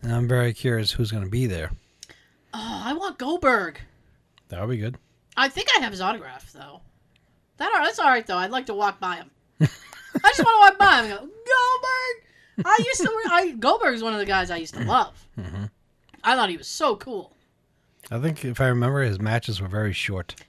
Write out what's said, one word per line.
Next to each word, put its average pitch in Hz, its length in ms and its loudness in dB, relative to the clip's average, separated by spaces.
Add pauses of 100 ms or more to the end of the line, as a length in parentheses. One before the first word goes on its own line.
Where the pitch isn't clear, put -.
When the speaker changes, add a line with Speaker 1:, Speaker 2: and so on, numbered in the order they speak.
Speaker 1:
And 120 120 -4
I'm 120 140 0
very 120 260 2
curious 113 380 -2
who's 110 200 -2
gonna 98 180 -4
be 123 160 0
there. 85 260 -4 (800)
Speaker 2:
Oh, 226 320 -10
I 262 80 -4
want 359 260 -6
Goldberg. 247 600 0 (720)
Speaker 1:
That 87 120 -8
would 110 80 -4
be 123 80 -2
good. 110 200 -6 (380)
Speaker 2:
I 269 140 0
think 392 180 -6 (100)
I 311 40 -4
have 233 100 -6
his 190 100 -10
autograph, 170 520 -6
though. 143 280 -20 (760)
That, 359 140 -4 (120)
that's 427 160 0
all 320 100 4
right, 233 160 4
though. 180 120 -2
I'd 185 140 -2
like 262 160 -4
to 220 60 -6
walk 202 260 0
by 180 180 -6
him. - 120 -18 (160)
Speaker 1:
<laughs> - 160 -6
Speaker 2:
I 156 60 6 (680)
just 339 80 2
wanna 453 160 6
walk 392 200 8
by 370 200 8
him 226 60 2
and 208 60 -6
go, 202 80 -6
"Goldberg!" 494 1500 -2
I 427 200 4
used 494 160 -2
to, 440 100 0 (200)
I, 349 280 2
Goldberg's 262 420 2
one 226 120 -4
of 208 60 -4
the 196 60 -4
guys 185 240 0
I 170 80 -6
used 160 180 -10
to - 80 -8
love. - 440 0 (120)
Speaker 1:
Mm-hmm. 95 260 -8 (580)
Speaker 2:
I 233 120 2
thought 214 140 2
he 165 80 -6
was - 100 -18
so 311 280 -2
cool. 214 380 -12 (760)
Speaker 1:
I 117 100 -6
think, 151 260 -4
if 123 160 -4
I 131 60 4
remember, 127 360 2
his 98 160 0
matches 107 420 -2
were 95 60 -4
very 104 260 -2
short. - 400 -6 (160)